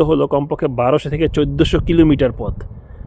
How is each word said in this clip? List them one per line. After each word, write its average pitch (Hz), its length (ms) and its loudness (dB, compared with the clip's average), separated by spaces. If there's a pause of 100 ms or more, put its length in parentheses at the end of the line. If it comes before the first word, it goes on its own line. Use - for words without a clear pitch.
হলো 147 220 2
কমপক্ষে 143 420 -2
বারোশো 131 420 0
থেকে 156 180 0
চোদ্দোশো 147 520 0
কিলোমিটার 151 580 4
পথ। 101 160 -6 (520)